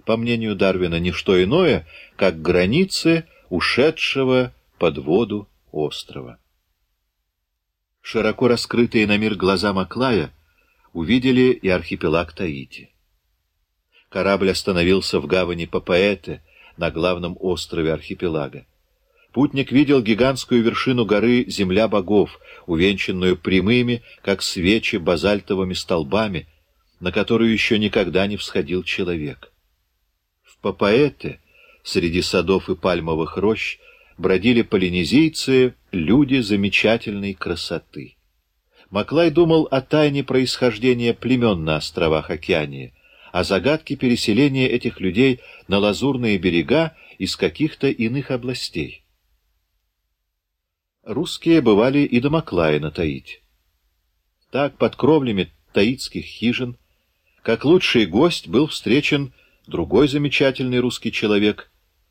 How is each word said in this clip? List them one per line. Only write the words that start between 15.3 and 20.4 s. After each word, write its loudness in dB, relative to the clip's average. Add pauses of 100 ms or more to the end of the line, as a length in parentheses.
Папаэте, -2 (360)
на -2
главном -4
острове -4
архипелага. -6 (680)
Путник -2
видел 4
гигантскую 2